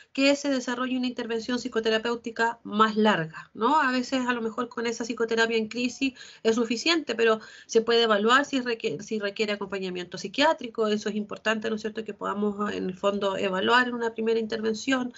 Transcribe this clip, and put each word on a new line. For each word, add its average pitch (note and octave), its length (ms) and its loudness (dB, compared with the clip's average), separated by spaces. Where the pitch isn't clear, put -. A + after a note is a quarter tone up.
que C#4 240 4
se C#4+ 140 -2
desarrolle B3+ 480 -2
una B3+ 100 -2
intervención A#3 520 -4
psicoterapéutica A3+ 1040 -2
más G#3+ 340 2
larga, F3+ 560 2
¿no? C4 260 2
A C4 140 2
veces B3+ 340 0
a B3 60 0
lo A#3+ 80 -2
mejor A3+ 260 -4
con A#3 180 -6
esa A3+ 200 -2
psicoterapia A3+ 500 0
en A3 140 0
crisis B3 420 -2
es A3+ 120 4
suficiente, A#3+ 600 0
pero A3 240 4
se A3+ 140 4
puede A#3 220 4
evaluar A3+ 400 4
si C#4 160 -2
requiere, A3+ 420 -4
si G#3+ 180 -6
requiere G#3 340 -2
acompañamiento F#3+ 640 -6
psiquiátrico. A#3 680 0
Eso G#3 200 0
es G#3 80 -4
importante, G#3+ 540 -4
¿no G#3+ 80 -2
es G#3+ 40 -8
cierto?, A3 220 -8
que G#3 100 -10
podamos G3+ 600 -4
en F#3 100 -4
el F#3 140 -6
fondo G3+ 400 0
evaluar G#3 500 2
en A#3+ 60 -4
una A#3 200 -4
primera A3+ 280 0
intervención A3 760 -2